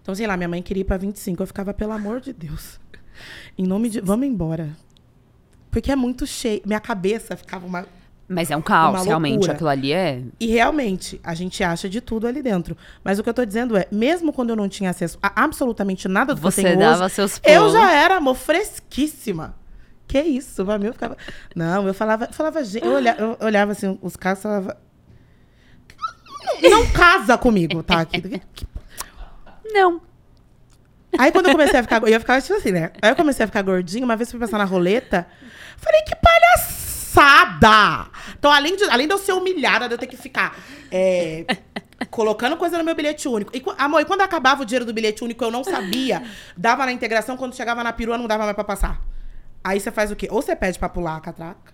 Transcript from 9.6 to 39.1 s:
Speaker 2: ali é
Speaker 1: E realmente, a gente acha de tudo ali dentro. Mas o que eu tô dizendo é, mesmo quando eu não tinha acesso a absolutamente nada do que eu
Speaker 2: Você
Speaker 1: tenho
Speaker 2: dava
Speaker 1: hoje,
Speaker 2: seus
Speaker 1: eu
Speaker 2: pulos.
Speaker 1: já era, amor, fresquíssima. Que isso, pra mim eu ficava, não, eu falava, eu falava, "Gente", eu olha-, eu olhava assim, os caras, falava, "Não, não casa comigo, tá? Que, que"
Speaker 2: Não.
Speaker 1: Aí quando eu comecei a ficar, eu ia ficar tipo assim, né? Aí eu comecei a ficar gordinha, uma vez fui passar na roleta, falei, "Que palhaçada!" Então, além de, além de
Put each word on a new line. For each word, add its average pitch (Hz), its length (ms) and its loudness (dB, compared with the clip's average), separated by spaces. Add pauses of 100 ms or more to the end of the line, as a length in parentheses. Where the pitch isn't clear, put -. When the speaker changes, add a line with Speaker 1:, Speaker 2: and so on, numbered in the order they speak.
Speaker 2:
ali 139 220 0
é 147 320 -2 (160)
Speaker 1:
E 226 80 -4
realmente, 226 760 0
a 170 120 -8
gente 180 280 -6
acha 170 240 -4
de 208 140 -6
tudo 226 240 -6
ali 262 160 -6
dentro. 180 340 -4 (280)
Mas 196 160 -2
o 214 40 -6
que 233 60 -2
eu 233 40 -4
tô 247 120 0
dizendo 226 320 -2
é, 175 140 2
mesmo 294 420 0
quando 240 160 -4
eu 226 60 -2
não 202 120 -2
tinha 190 220 -4
acesso 170 320 -6
a 202 220 0
absolutamente 214 640 -4
nada 240 260 0
do 147 80 -4
que 160 60 0
eu 190 40 4
Speaker 2:
Você 196 120 0
Speaker 1:
tenho 180 160 4
Speaker 2:
dava 175 260 4
Speaker 1:
hoje, 190 80 -4
Speaker 2:
seus 202 300 -2
Speaker 1:
eu 320 220 10
Speaker 2:
pulos. 381 80 4
Speaker 1:
já 415 200 6
era, 330 240 6
amor, 269 180 0
fresquíssima. 302 1200 -4 (520)
Que 269 140 0
isso, 277 440 -4
pra 214 140 -2
mim 202 80 -2
eu 247 60 -6
ficava, - 220 -10 (380)
não, 175 320 -2
eu 190 80 -2
falava, 220 320 -2
eu - 80 -16
falava, 311 300 -4
"Gente", 226 220 -6
eu 240 80 2
olha-, 240 260 2
eu 226 220 -4
olhava 208 320 2
assim, 196 280 -6
os 180 140 -10
caras, 190 260 -4
falava, 208 360 -6 (1800)
"Não, - 100 10
não 466 200 6
casa 339 460 6
comigo, 170 460 0
tá? 165 220 0
Que, 170 160 -6
que" - 440 -12 (1000)
Speaker 2:
Não. 370 360 4 (1160)
Speaker 1:
Aí 269 140 6
quando 370 160 4
eu 285 40 6
comecei 302 280 4
a 226 40 0
ficar, 226 180 0
eu 233 60 2
ia 226 120 6
ficar 254 220 2
tipo 359 140 -4
assim, 392 160 -2
né? 165 200 -2 (100)
Aí 214 100 6
eu - 40 0
comecei 285 280 0
a 208 40 0
ficar 202 140 -2
gordinha, 190 440 -2
uma 226 100 0
vez 233 160 -6
fui 240 80 -12
passar 220 180 -4
na 202 80 0
roleta, 185 600 0 (500)
falei, 622 260 4
"Que 640 120 -6
palhaçada!" 277 1900 6 (280)
Então, 285 140 4
além 294 240 4
de, 415 100 0
além 269 220 2
de 392 60 0